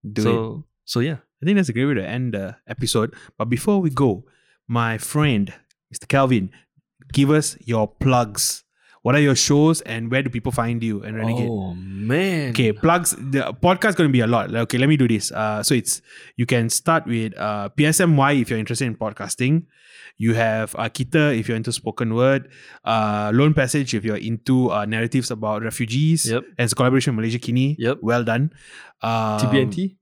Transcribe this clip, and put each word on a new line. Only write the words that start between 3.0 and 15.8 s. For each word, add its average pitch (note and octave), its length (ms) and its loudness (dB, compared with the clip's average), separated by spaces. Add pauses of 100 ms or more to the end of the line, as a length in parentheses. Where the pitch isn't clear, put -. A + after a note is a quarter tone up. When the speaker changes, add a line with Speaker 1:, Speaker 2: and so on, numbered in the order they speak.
Speaker 1:
But A2+ 120 -2
before G3 300 2
we E3 100 0
go, B2 340 0 (440)
my A#2 300 0
friend, B2+ 540 0 (380)
Mister - 160 -16
Kelvin, B2+ 440 2 (640)
give C#3 180 4
us D3+ 340 2
your A2 240 0
plugs. A#2+ 760 0 (400)
What B2 120 2
are D3+ 60 4
your C#3+ 140 4
shows D3+ 460 4
and A2+ 320 -8
where C3+ 100 2
do C3+ 60 -2
people A#2 240 -4
find A#2 300 -2
you G#2+ 200 -2
and A2 140 -8
Renegade? A#2 340 -2
Speaker 2:
Oh, F#2+ 240 -6
man. B2 760 -2
Speaker 1:
Okay, A2+ 220 2
plugs. E3 460 2
The C3+ 420 -2
podcast F3+ 360 2
gonna D#3 140 4
be B2+ 100 4
a A2 60 2
lot. A2+ 240 0
Like, A#2 140 -2
okay, B2 140 -4
let C3+ 120 4
me D3+ 80 6
do B2+ 100 4
this. G#2+ 240 0
Uh, G#2+ 300 -4
so C3+ 120 2
it's, - 280 -2 (340)